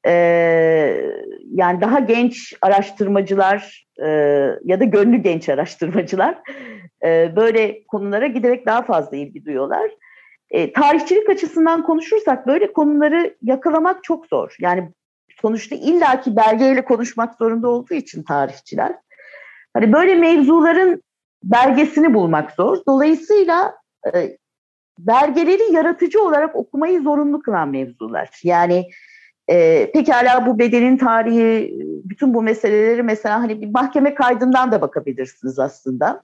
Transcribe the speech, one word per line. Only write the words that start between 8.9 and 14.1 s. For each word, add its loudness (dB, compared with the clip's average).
ilgi -14
duyuyorlar. -4
E, -2
tarihçilik 0
açısından 0
konuşursak -2
böyle 0
konuları 0
yakalamak -2
çok -6